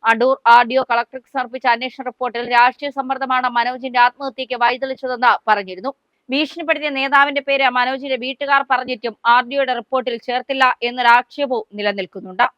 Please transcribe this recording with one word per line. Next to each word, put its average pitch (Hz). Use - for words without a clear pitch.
അടൂർ 226
ആർ 240
ഡി 240
ഒ 262
കളക്ടർക്ക് 240
സമർപ്പിച്ച 254
അന്വേഷണ 240
റിപ്പോർട്ടിൽ 240
രാഷ്ട്രീയ 254
സമ്മർദ്ദമാണ് 254
മനോജിന്റെ 247
ആത്മഹത്യയ്ക്ക് 247
വഴിതെളിച്ചതെന്ന് 254
പറഞ്ഞിരുന്നു. 202
ഭീഷണിപ്പെടുത്തിയ 302
നേതാവിന്റെ 277
പേര് 269
മനോജിന്റെ 254
വീട്ടുകാർ 269
പറഞ്ഞിട്ടും 240
ആർ 240
ഡി 254
ഒയുടെ 262
റിപ്പോർട്ടിൽ 240
ചേർത്തില്ല 254
എന്നൊരാക്ഷേപവും 240
നിലനിൽക്കുന്നുണ്ട്. 202